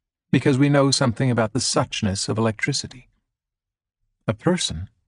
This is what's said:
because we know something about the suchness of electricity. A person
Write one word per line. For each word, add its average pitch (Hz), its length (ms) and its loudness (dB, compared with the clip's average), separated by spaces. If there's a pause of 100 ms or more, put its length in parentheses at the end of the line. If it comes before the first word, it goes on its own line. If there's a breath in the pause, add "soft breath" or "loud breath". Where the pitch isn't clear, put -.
(300)
because 135 280 2
we 143 100 4
know 139 240 4
something 127 400 0
about 110 220 0
the 127 60 -2
suchness - 680 -2
of 107 100 -2
electricity. 113 720 -4 (1200)
A 113 60 0
person 104 560 -2 (180)